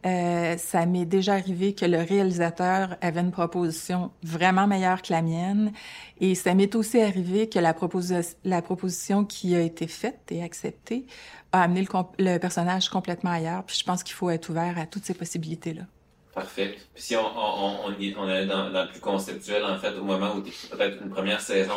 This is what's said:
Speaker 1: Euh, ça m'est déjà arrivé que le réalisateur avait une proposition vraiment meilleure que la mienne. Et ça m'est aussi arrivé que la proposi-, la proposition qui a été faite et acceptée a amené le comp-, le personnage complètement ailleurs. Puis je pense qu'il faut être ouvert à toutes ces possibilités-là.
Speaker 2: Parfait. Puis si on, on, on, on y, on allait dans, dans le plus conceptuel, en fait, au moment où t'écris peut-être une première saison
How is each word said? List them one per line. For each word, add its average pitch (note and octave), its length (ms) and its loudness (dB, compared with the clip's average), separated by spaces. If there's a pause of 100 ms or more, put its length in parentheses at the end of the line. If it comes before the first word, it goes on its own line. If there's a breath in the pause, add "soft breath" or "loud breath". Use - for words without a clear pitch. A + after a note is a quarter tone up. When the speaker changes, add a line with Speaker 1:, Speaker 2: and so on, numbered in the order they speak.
Speaker 1:
Euh, F3 520 2
ça E3+ 280 2
m'est F3+ 200 2
déjà F#3+ 280 4
arrivé F#3+ 400 0
que F#3+ 120 -2
le F3 120 4
réalisateur F3+ 1040 2
avait E3+ 180 0
une F3+ 120 2
proposition F3 800 -2 (120)
vraiment F3+ 420 4
meilleure F#3 360 2
que - 100 -4
la E3 100 4
mienne. F#3+ 520 0 (480 loud breath)
Et F#3 140 4
ça F3+ 180 2
m'est G3+ 220 6
aussi A3+ 260 4
arrivé G3 480 2
que G3+ 100 0
la E3 140 6
proposi-, F3 600 -2 (100)
la F3+ 160 2
proposition G3 640 0
qui F3+ 300 0
a E3+ 60 4
été E3 260 -2
faite - 440 -8
et E3+ 100 -4
acceptée F3 640 -8 (460 loud breath)
a F#3 120 6
amené F3 180 4
le F#3+ 60 -2
comp-, F#3 320 -2
le F#3 180 4
personnage F3+ 500 0
complètement F3+ 440 -2
ailleurs. E3+ 320 -2
Puis - 160 -6
je - 40 -2
pense F3+ 200 -2
qu'il - 100 -12
faut F3+ 160 -2
être E3 200 0
ouvert E3+ 280 -2
à D#3+ 80 -4
toutes G3 180 -10
ces F3+ 120 -4
possibilités-là. E3 680 -8 (500)
Speaker 2:
Parfait. - 440 -6 (180)
Puis - 100 -18
si A#2 140 -4
on, A2 80 2
on, G#2 400 -2
on, G2 100 -2 (120)
on G2 120 -6
y, G2 160 -4
on G2 80 -6
allait F#2+ 220 0
dans, F#2+ 240 -2
dans F#2 140 0
le - 60 -8
plus - 100 -18
conceptuel, G2 640 -2
en F#2+ 140 -2
fait, G2+ 180 -4
au F#2+ 60 -8
moment G2+ 320 0
où G2 60 -4
t'écris - 280 -12
peut-être G2 340 -2
une G2 60 -8
première G2 320 -2
saison G2 360 0